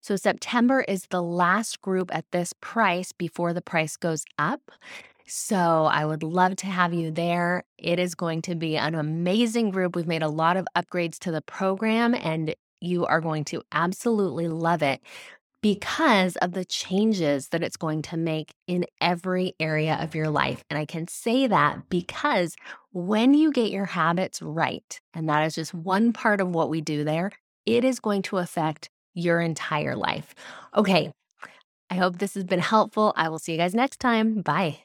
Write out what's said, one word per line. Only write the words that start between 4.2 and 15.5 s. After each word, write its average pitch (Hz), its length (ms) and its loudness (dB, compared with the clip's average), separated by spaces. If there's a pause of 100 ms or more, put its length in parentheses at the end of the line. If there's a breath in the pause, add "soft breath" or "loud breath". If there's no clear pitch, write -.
up. 185 320 -2 (560 loud breath)
So 170 640 2
I 151 140 2
would 156 180 -4
love 180 340 2
to 190 120 -8
have 180 260 0
you 165 160 -2
there. 175 540 0 (120)
It 170 220 -2
is 175 160 -2
going 165 280 -4
to 175 120 -4
be 160 220 -2
an 139 180 0
amazing 190 760 0
group. 185 260 0
We've 170 100 -2
made 160 160 0
a 156 60 0
lot 160 280 2
of 185 200 -2
upgrades 175 440 -4
to 175 120 -4
the 156 100 -2
program, 220 720 0
and 160 400 -2 (260)
you 175 260 0
are 160 160 2
going 156 220 -2
to - 180 -8 (100)
absolutely 175 760 0
love 160 360 0
it 139 180 0 (640 loud breath)